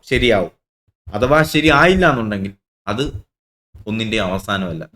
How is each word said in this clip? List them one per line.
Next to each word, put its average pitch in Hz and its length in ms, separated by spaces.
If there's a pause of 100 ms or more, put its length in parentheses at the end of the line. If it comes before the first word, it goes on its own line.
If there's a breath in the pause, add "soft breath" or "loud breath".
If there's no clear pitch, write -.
ശരിയാവും. 113 480 (640)
അഥവാ 131 280
ശരിയായില്ല 156 680
എന്നുണ്ടെങ്കിൽ 104 420 (340)
അത് 127 360 (640)
ഒന്നിന്റെ 110 340
അവസാനമല്ല. 92 760